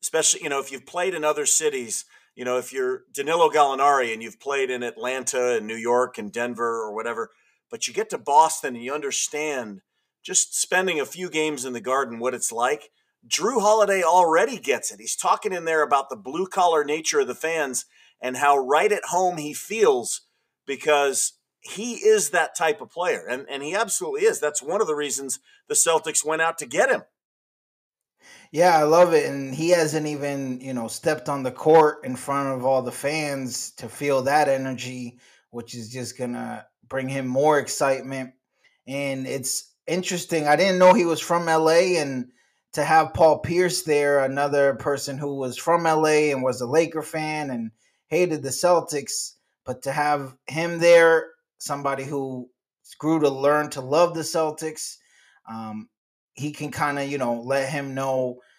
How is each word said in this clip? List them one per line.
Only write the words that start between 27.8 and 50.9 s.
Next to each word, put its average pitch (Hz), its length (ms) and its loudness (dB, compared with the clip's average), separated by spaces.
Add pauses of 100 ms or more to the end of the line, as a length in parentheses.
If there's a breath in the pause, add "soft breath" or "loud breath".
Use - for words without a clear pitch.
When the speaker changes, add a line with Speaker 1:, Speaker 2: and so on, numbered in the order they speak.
Speaker 2:
Yeah, 165 280 6
I 151 60 4
love 165 280 8
it. 147 140 6
And 139 280 -6
he 160 160 0
hasn't 156 360 2
even, 139 540 -6
you 135 140 -10
know, 117 140 -6
stepped 156 400 -4
on 139 140 -4
the 127 100 -4
court 156 520 4
in 127 120 -8
front 139 320 -4
of 127 160 -4
all 131 180 4
the 123 80 -6
fans 143 840 -6
to - 160 -14
feel 135 340 0
that 143 260 4
energy, 127 680 -4 (320 soft breath)
which 117 240 -14
is 117 180 -14
just 123 240 -10
gonna 120 500 -8 (220)
bring 131 200 -6
him 135 180 -4
more 143 320 4
excitement. 131 720 -2 (540)
And 135 400 -6
it's - 480 -8 (120)
interesting. 170 600 -2
I 151 80 6
didn't 185 220 4
know 185 160 10
he 214 100 4
was 165 160 0
from 170 280 0
L 160 220 4
A, 175 280 4
and 131 320 -4 (420 soft breath)
to 151 120 -2
have 156 300 4
Paul 160 260 6
Pierce 175 420 0
there, 143 420 2
another 139 500 2
person 135 440 -4
who 143 180 -6
was 131 220 -6
from 170 280 0
L 156 200 2
A 151 240 4
and 135 120 -2
was 123 180 -2
a 123 60 -6
Laker 156 360 0
fan 156 480 -6
and 117 200 -8 (380)
hated 156 340 0
the 131 60 -6
Celtics, 165 840 0 (300)
but 123 180 -8
to 135 100 -4
have 147 420 -2 (120)
him 170 320 -4
there, 165 520 8 (280)